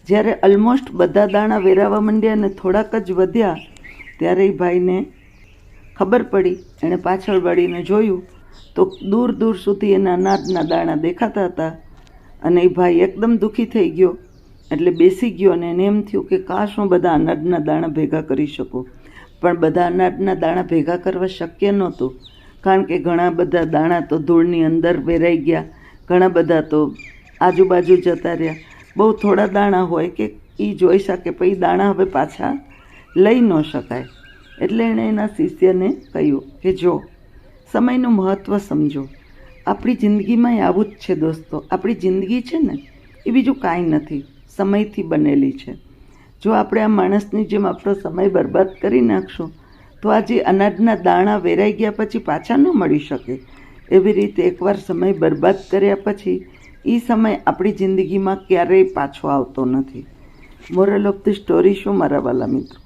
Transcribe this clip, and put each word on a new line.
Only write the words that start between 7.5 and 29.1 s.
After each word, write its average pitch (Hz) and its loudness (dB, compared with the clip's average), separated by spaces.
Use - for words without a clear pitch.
જોયું 190 0
તો - 0
દૂર 240 2
દૂર 220 0
સુધી 202 -2
એના 190 2
અનાજના 185 0
દાણા 165 -2
દેખાતા 175 -2
હતા 160 -4
અને 175 4
ઈ 180 4
ભાઈ 180 2
એકદમ 196 2
દુઃખી 214 -2
થઈ 185 0
ગયો. 175 2
એટલે 165 2
બેસી 185 0
ગયો 185 0
અને 170 -4
એને 175 0
એમ 202 0
થયું 196 -6
કે 190 -2
કાશ 190 -4
હું 202 -2
બધા 180 2
અનાજના 160 0
દાણા 156 -2
ભેગા 156 -2
કરી 156 -4
શકું, 127 -10
પણ 170 0
બધા 175 2
અનાજના 185 0
દાણા 165 -2
ભેગા 165 -2
કરવા 185 -4
શક્ય 185 -4
નહોતું, 170 -2
કારણ 190 2
કે 175 -4
ઘણા 170 0
બધા 170 0
દાણા 160 0
તો 156 -2
ધૂળની 170 2
અંદર 165 2
વેરાઈ 165 0
ગયા, 156 -2
ઘણા 180 4
બધા 170 2
તો 151 -2
આજુબાજુ 180 4
જતા 170 -2
રહ્યા. 160 -4
બહુ 214 4